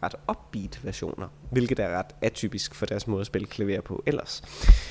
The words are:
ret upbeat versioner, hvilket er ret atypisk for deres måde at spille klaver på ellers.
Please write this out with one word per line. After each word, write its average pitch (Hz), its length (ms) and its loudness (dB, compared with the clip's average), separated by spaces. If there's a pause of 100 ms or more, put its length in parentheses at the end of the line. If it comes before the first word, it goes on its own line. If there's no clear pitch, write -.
ret - 120 -2 (160)
upbeat - 520 -8
versioner, - 440 -8 (240)
hvilket 123 280 2
er 90 200 0
ret 95 80 -2 (140)
atypisk - 540 -4
for - 120 -6
deres 101 200 -4
måde 101 140 -2
at 101 60 -6
spille 101 200 -4
klaver 98 340 -2
på - 260 -8
ellers. - 360 -4 (480)